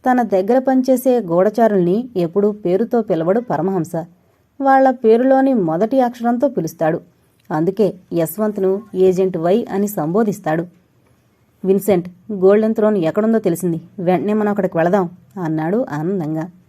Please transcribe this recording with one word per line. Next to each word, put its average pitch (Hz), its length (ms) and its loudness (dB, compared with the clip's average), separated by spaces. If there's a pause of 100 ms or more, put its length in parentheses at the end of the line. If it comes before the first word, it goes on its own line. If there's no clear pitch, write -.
(100)
తన 247 100 2
దగ్గర 202 380 2
పనిచేసే 262 600 2
గూఢచారుల్ని 196 960 2
ఎప్పుడూ 190 360 0
పేరుతో 208 500 -2
పిలవడు 185 380 0
పరమహంస. 180 560 -4 (680)
వాళ్ళ 269 300 4
పేరులోని 262 640 2
మొదటి 214 480 0
అక్షరంతో 240 460 -2
పిలుస్తాడు. 165 540 -2 (500)
అందుకే 180 420 0 (200)
యశ్వంత్ను 190 680 -2 (140)
ఏజెంట్ 185 420 2
వై 175 340 0
అని 202 160 -2
సంబోధిస్తాడు. 170 800 -2 (1000)
"విన్సెంట్, 190 440 0 (220)
గోల్డెన్ 208 440 2
థ్రోన్ 214 220 2
ఎక్కడుందో 214 420 0
తెలిసింది, 170 420 -2 (180)
వెంటనే 180 340 0
మనం 214 160 0
అక్కడికి 202 280 -2
వెళదాం," 175 320 2 (340)
అన్నాడు 160 460 -2
ఆనందంగా. 160 600 -4 (200)